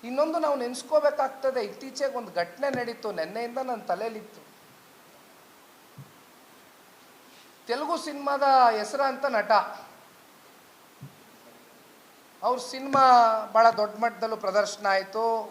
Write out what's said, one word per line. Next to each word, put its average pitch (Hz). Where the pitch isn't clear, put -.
ಇನ್ನೊಂದು 294
ನಾವು 294
ನೆನ್ಸ್ಕೋಬೇಕಾಗ್ತದೆ, 262
ಇತ್ತೀಚೆಗೆ 262
ಒಂದು 214
ಘಟನೆ 262
ನಡೀತು, 233
ನೆನ್ನೆಯಿಂದ 220
ನನ್ನ 254
ತಲೆಯಲ್ಲಿತ್ತು. 214
ತೆಲುಗು 294
ಸಿನಿಮಾದ 285
ಹೆಸರಾಂತ 262
ನಟ, 220
ಅವ್ರ 247
ಸಿನಿಮಾ 269
ಭಾಳ 226
ದೊಡ್ಡ 208
ಮಟ್ಟದಲ್ಲೂ 220
ಪ್ರದರ್ಶನ 202
ಆಯ್ತು 214